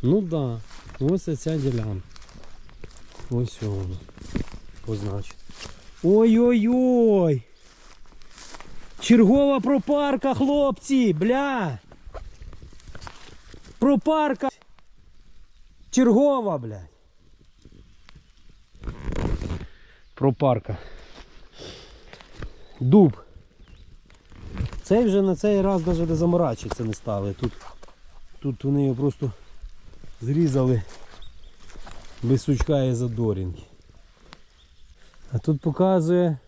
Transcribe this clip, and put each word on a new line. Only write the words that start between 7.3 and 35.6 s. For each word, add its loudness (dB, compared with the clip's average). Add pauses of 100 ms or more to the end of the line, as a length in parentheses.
Чергова 6
пропарка, 0
хлопці, 2
бля! -2 (2000)
Пропарка! 2 (1400)
Чергова, 4
бля! -10 (3250)
Пропарка. 2 (2000)
Дуб. 6 (1700)
Цей 4
вже 4
на 2
цей 2
раз 0
навіть 0
не 0
заморачуватися 0
не -2
стали. -4
Тут, -4 (880)
тут -6
вони 2
його 0
просто -2 (880)
зрізали 2 (1400)
без 2
сучка 2
і 2
задорінки. -2 (1700)
А -6
тут -2